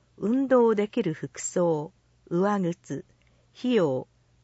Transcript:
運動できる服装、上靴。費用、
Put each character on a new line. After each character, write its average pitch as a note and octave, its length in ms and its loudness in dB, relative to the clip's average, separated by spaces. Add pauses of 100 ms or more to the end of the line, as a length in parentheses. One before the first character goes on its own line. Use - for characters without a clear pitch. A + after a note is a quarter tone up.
(160)
運 B3 320 -2
動 A#3 260 6
で G#3 140 -2
き - 140 -4
る E3 100 -2
服 - 260 -12
装、 E3 540 -2 (380)
上 G3 280 0
靴。 E3+ 460 -6 (540)
費 B3 160 -2
用、 C#3+ 340 0 (360)